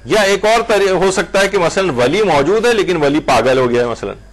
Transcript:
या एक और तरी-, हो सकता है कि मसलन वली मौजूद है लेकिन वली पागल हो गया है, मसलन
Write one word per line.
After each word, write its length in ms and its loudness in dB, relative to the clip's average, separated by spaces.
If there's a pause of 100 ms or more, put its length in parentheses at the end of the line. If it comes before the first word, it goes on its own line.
या 160 2
एक 220 0
और 160 2
तरी-, 420 0
हो 80 2
सकता 280 -2
है 80 2
कि 100 -2
मसलन 320 -2
वली 340 0
मौजूद 420 2
है 80 2
लेकिन 240 0
वली 220 0
पागल 400 0
हो 80 2
गया 160 0
है, 60 -2
मसलन 260 -8 (180)